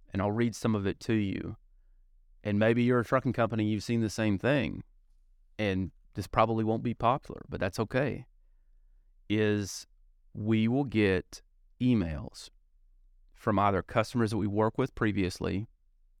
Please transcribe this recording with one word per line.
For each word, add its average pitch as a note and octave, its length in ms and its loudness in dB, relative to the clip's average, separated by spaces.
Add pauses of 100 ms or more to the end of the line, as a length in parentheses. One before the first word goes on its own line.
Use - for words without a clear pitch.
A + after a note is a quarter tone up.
(120)
and G2 100 -2
I'll G#2 80 0
read A2+ 240 0
some A2 220 0
of G2 100 -2
it F2 140 -4
to - 140 -2
you. G2+ 420 -4 (880)
And G#2 160 0
maybe A#2 240 4
you're B2 160 4
a A#2 40 2
trucking C3 280 0
company, A2+ 320 0
you've G#2 180 0
seen A#2 200 0
the G#2+ 80 -2
same G#2+ 280 0
thing, A2 460 -2 (760)
and F#2+ 320 -2 (240)
this G2+ 140 -8
probably A2+ 340 2
won't A2 220 -2
be A#2 100 -4
popular, - 540 -2
but - 100 -8
that's F#2+ 220 -4
okay, B2 460 -4 (1000)
is G#2 580 0 (480)
we A2 340 2
will C3+ 160 0
get G#2 580 0 (380)
emails F2+ 720 -2 (840)
from G#2 260 0
either G2 240 4
customers A2+ 480 0
that A2+ 60 -2
we G2+ 100 -2
work G#2+ 300 0
with C3 180 -2
previously G2 720 -2 (540)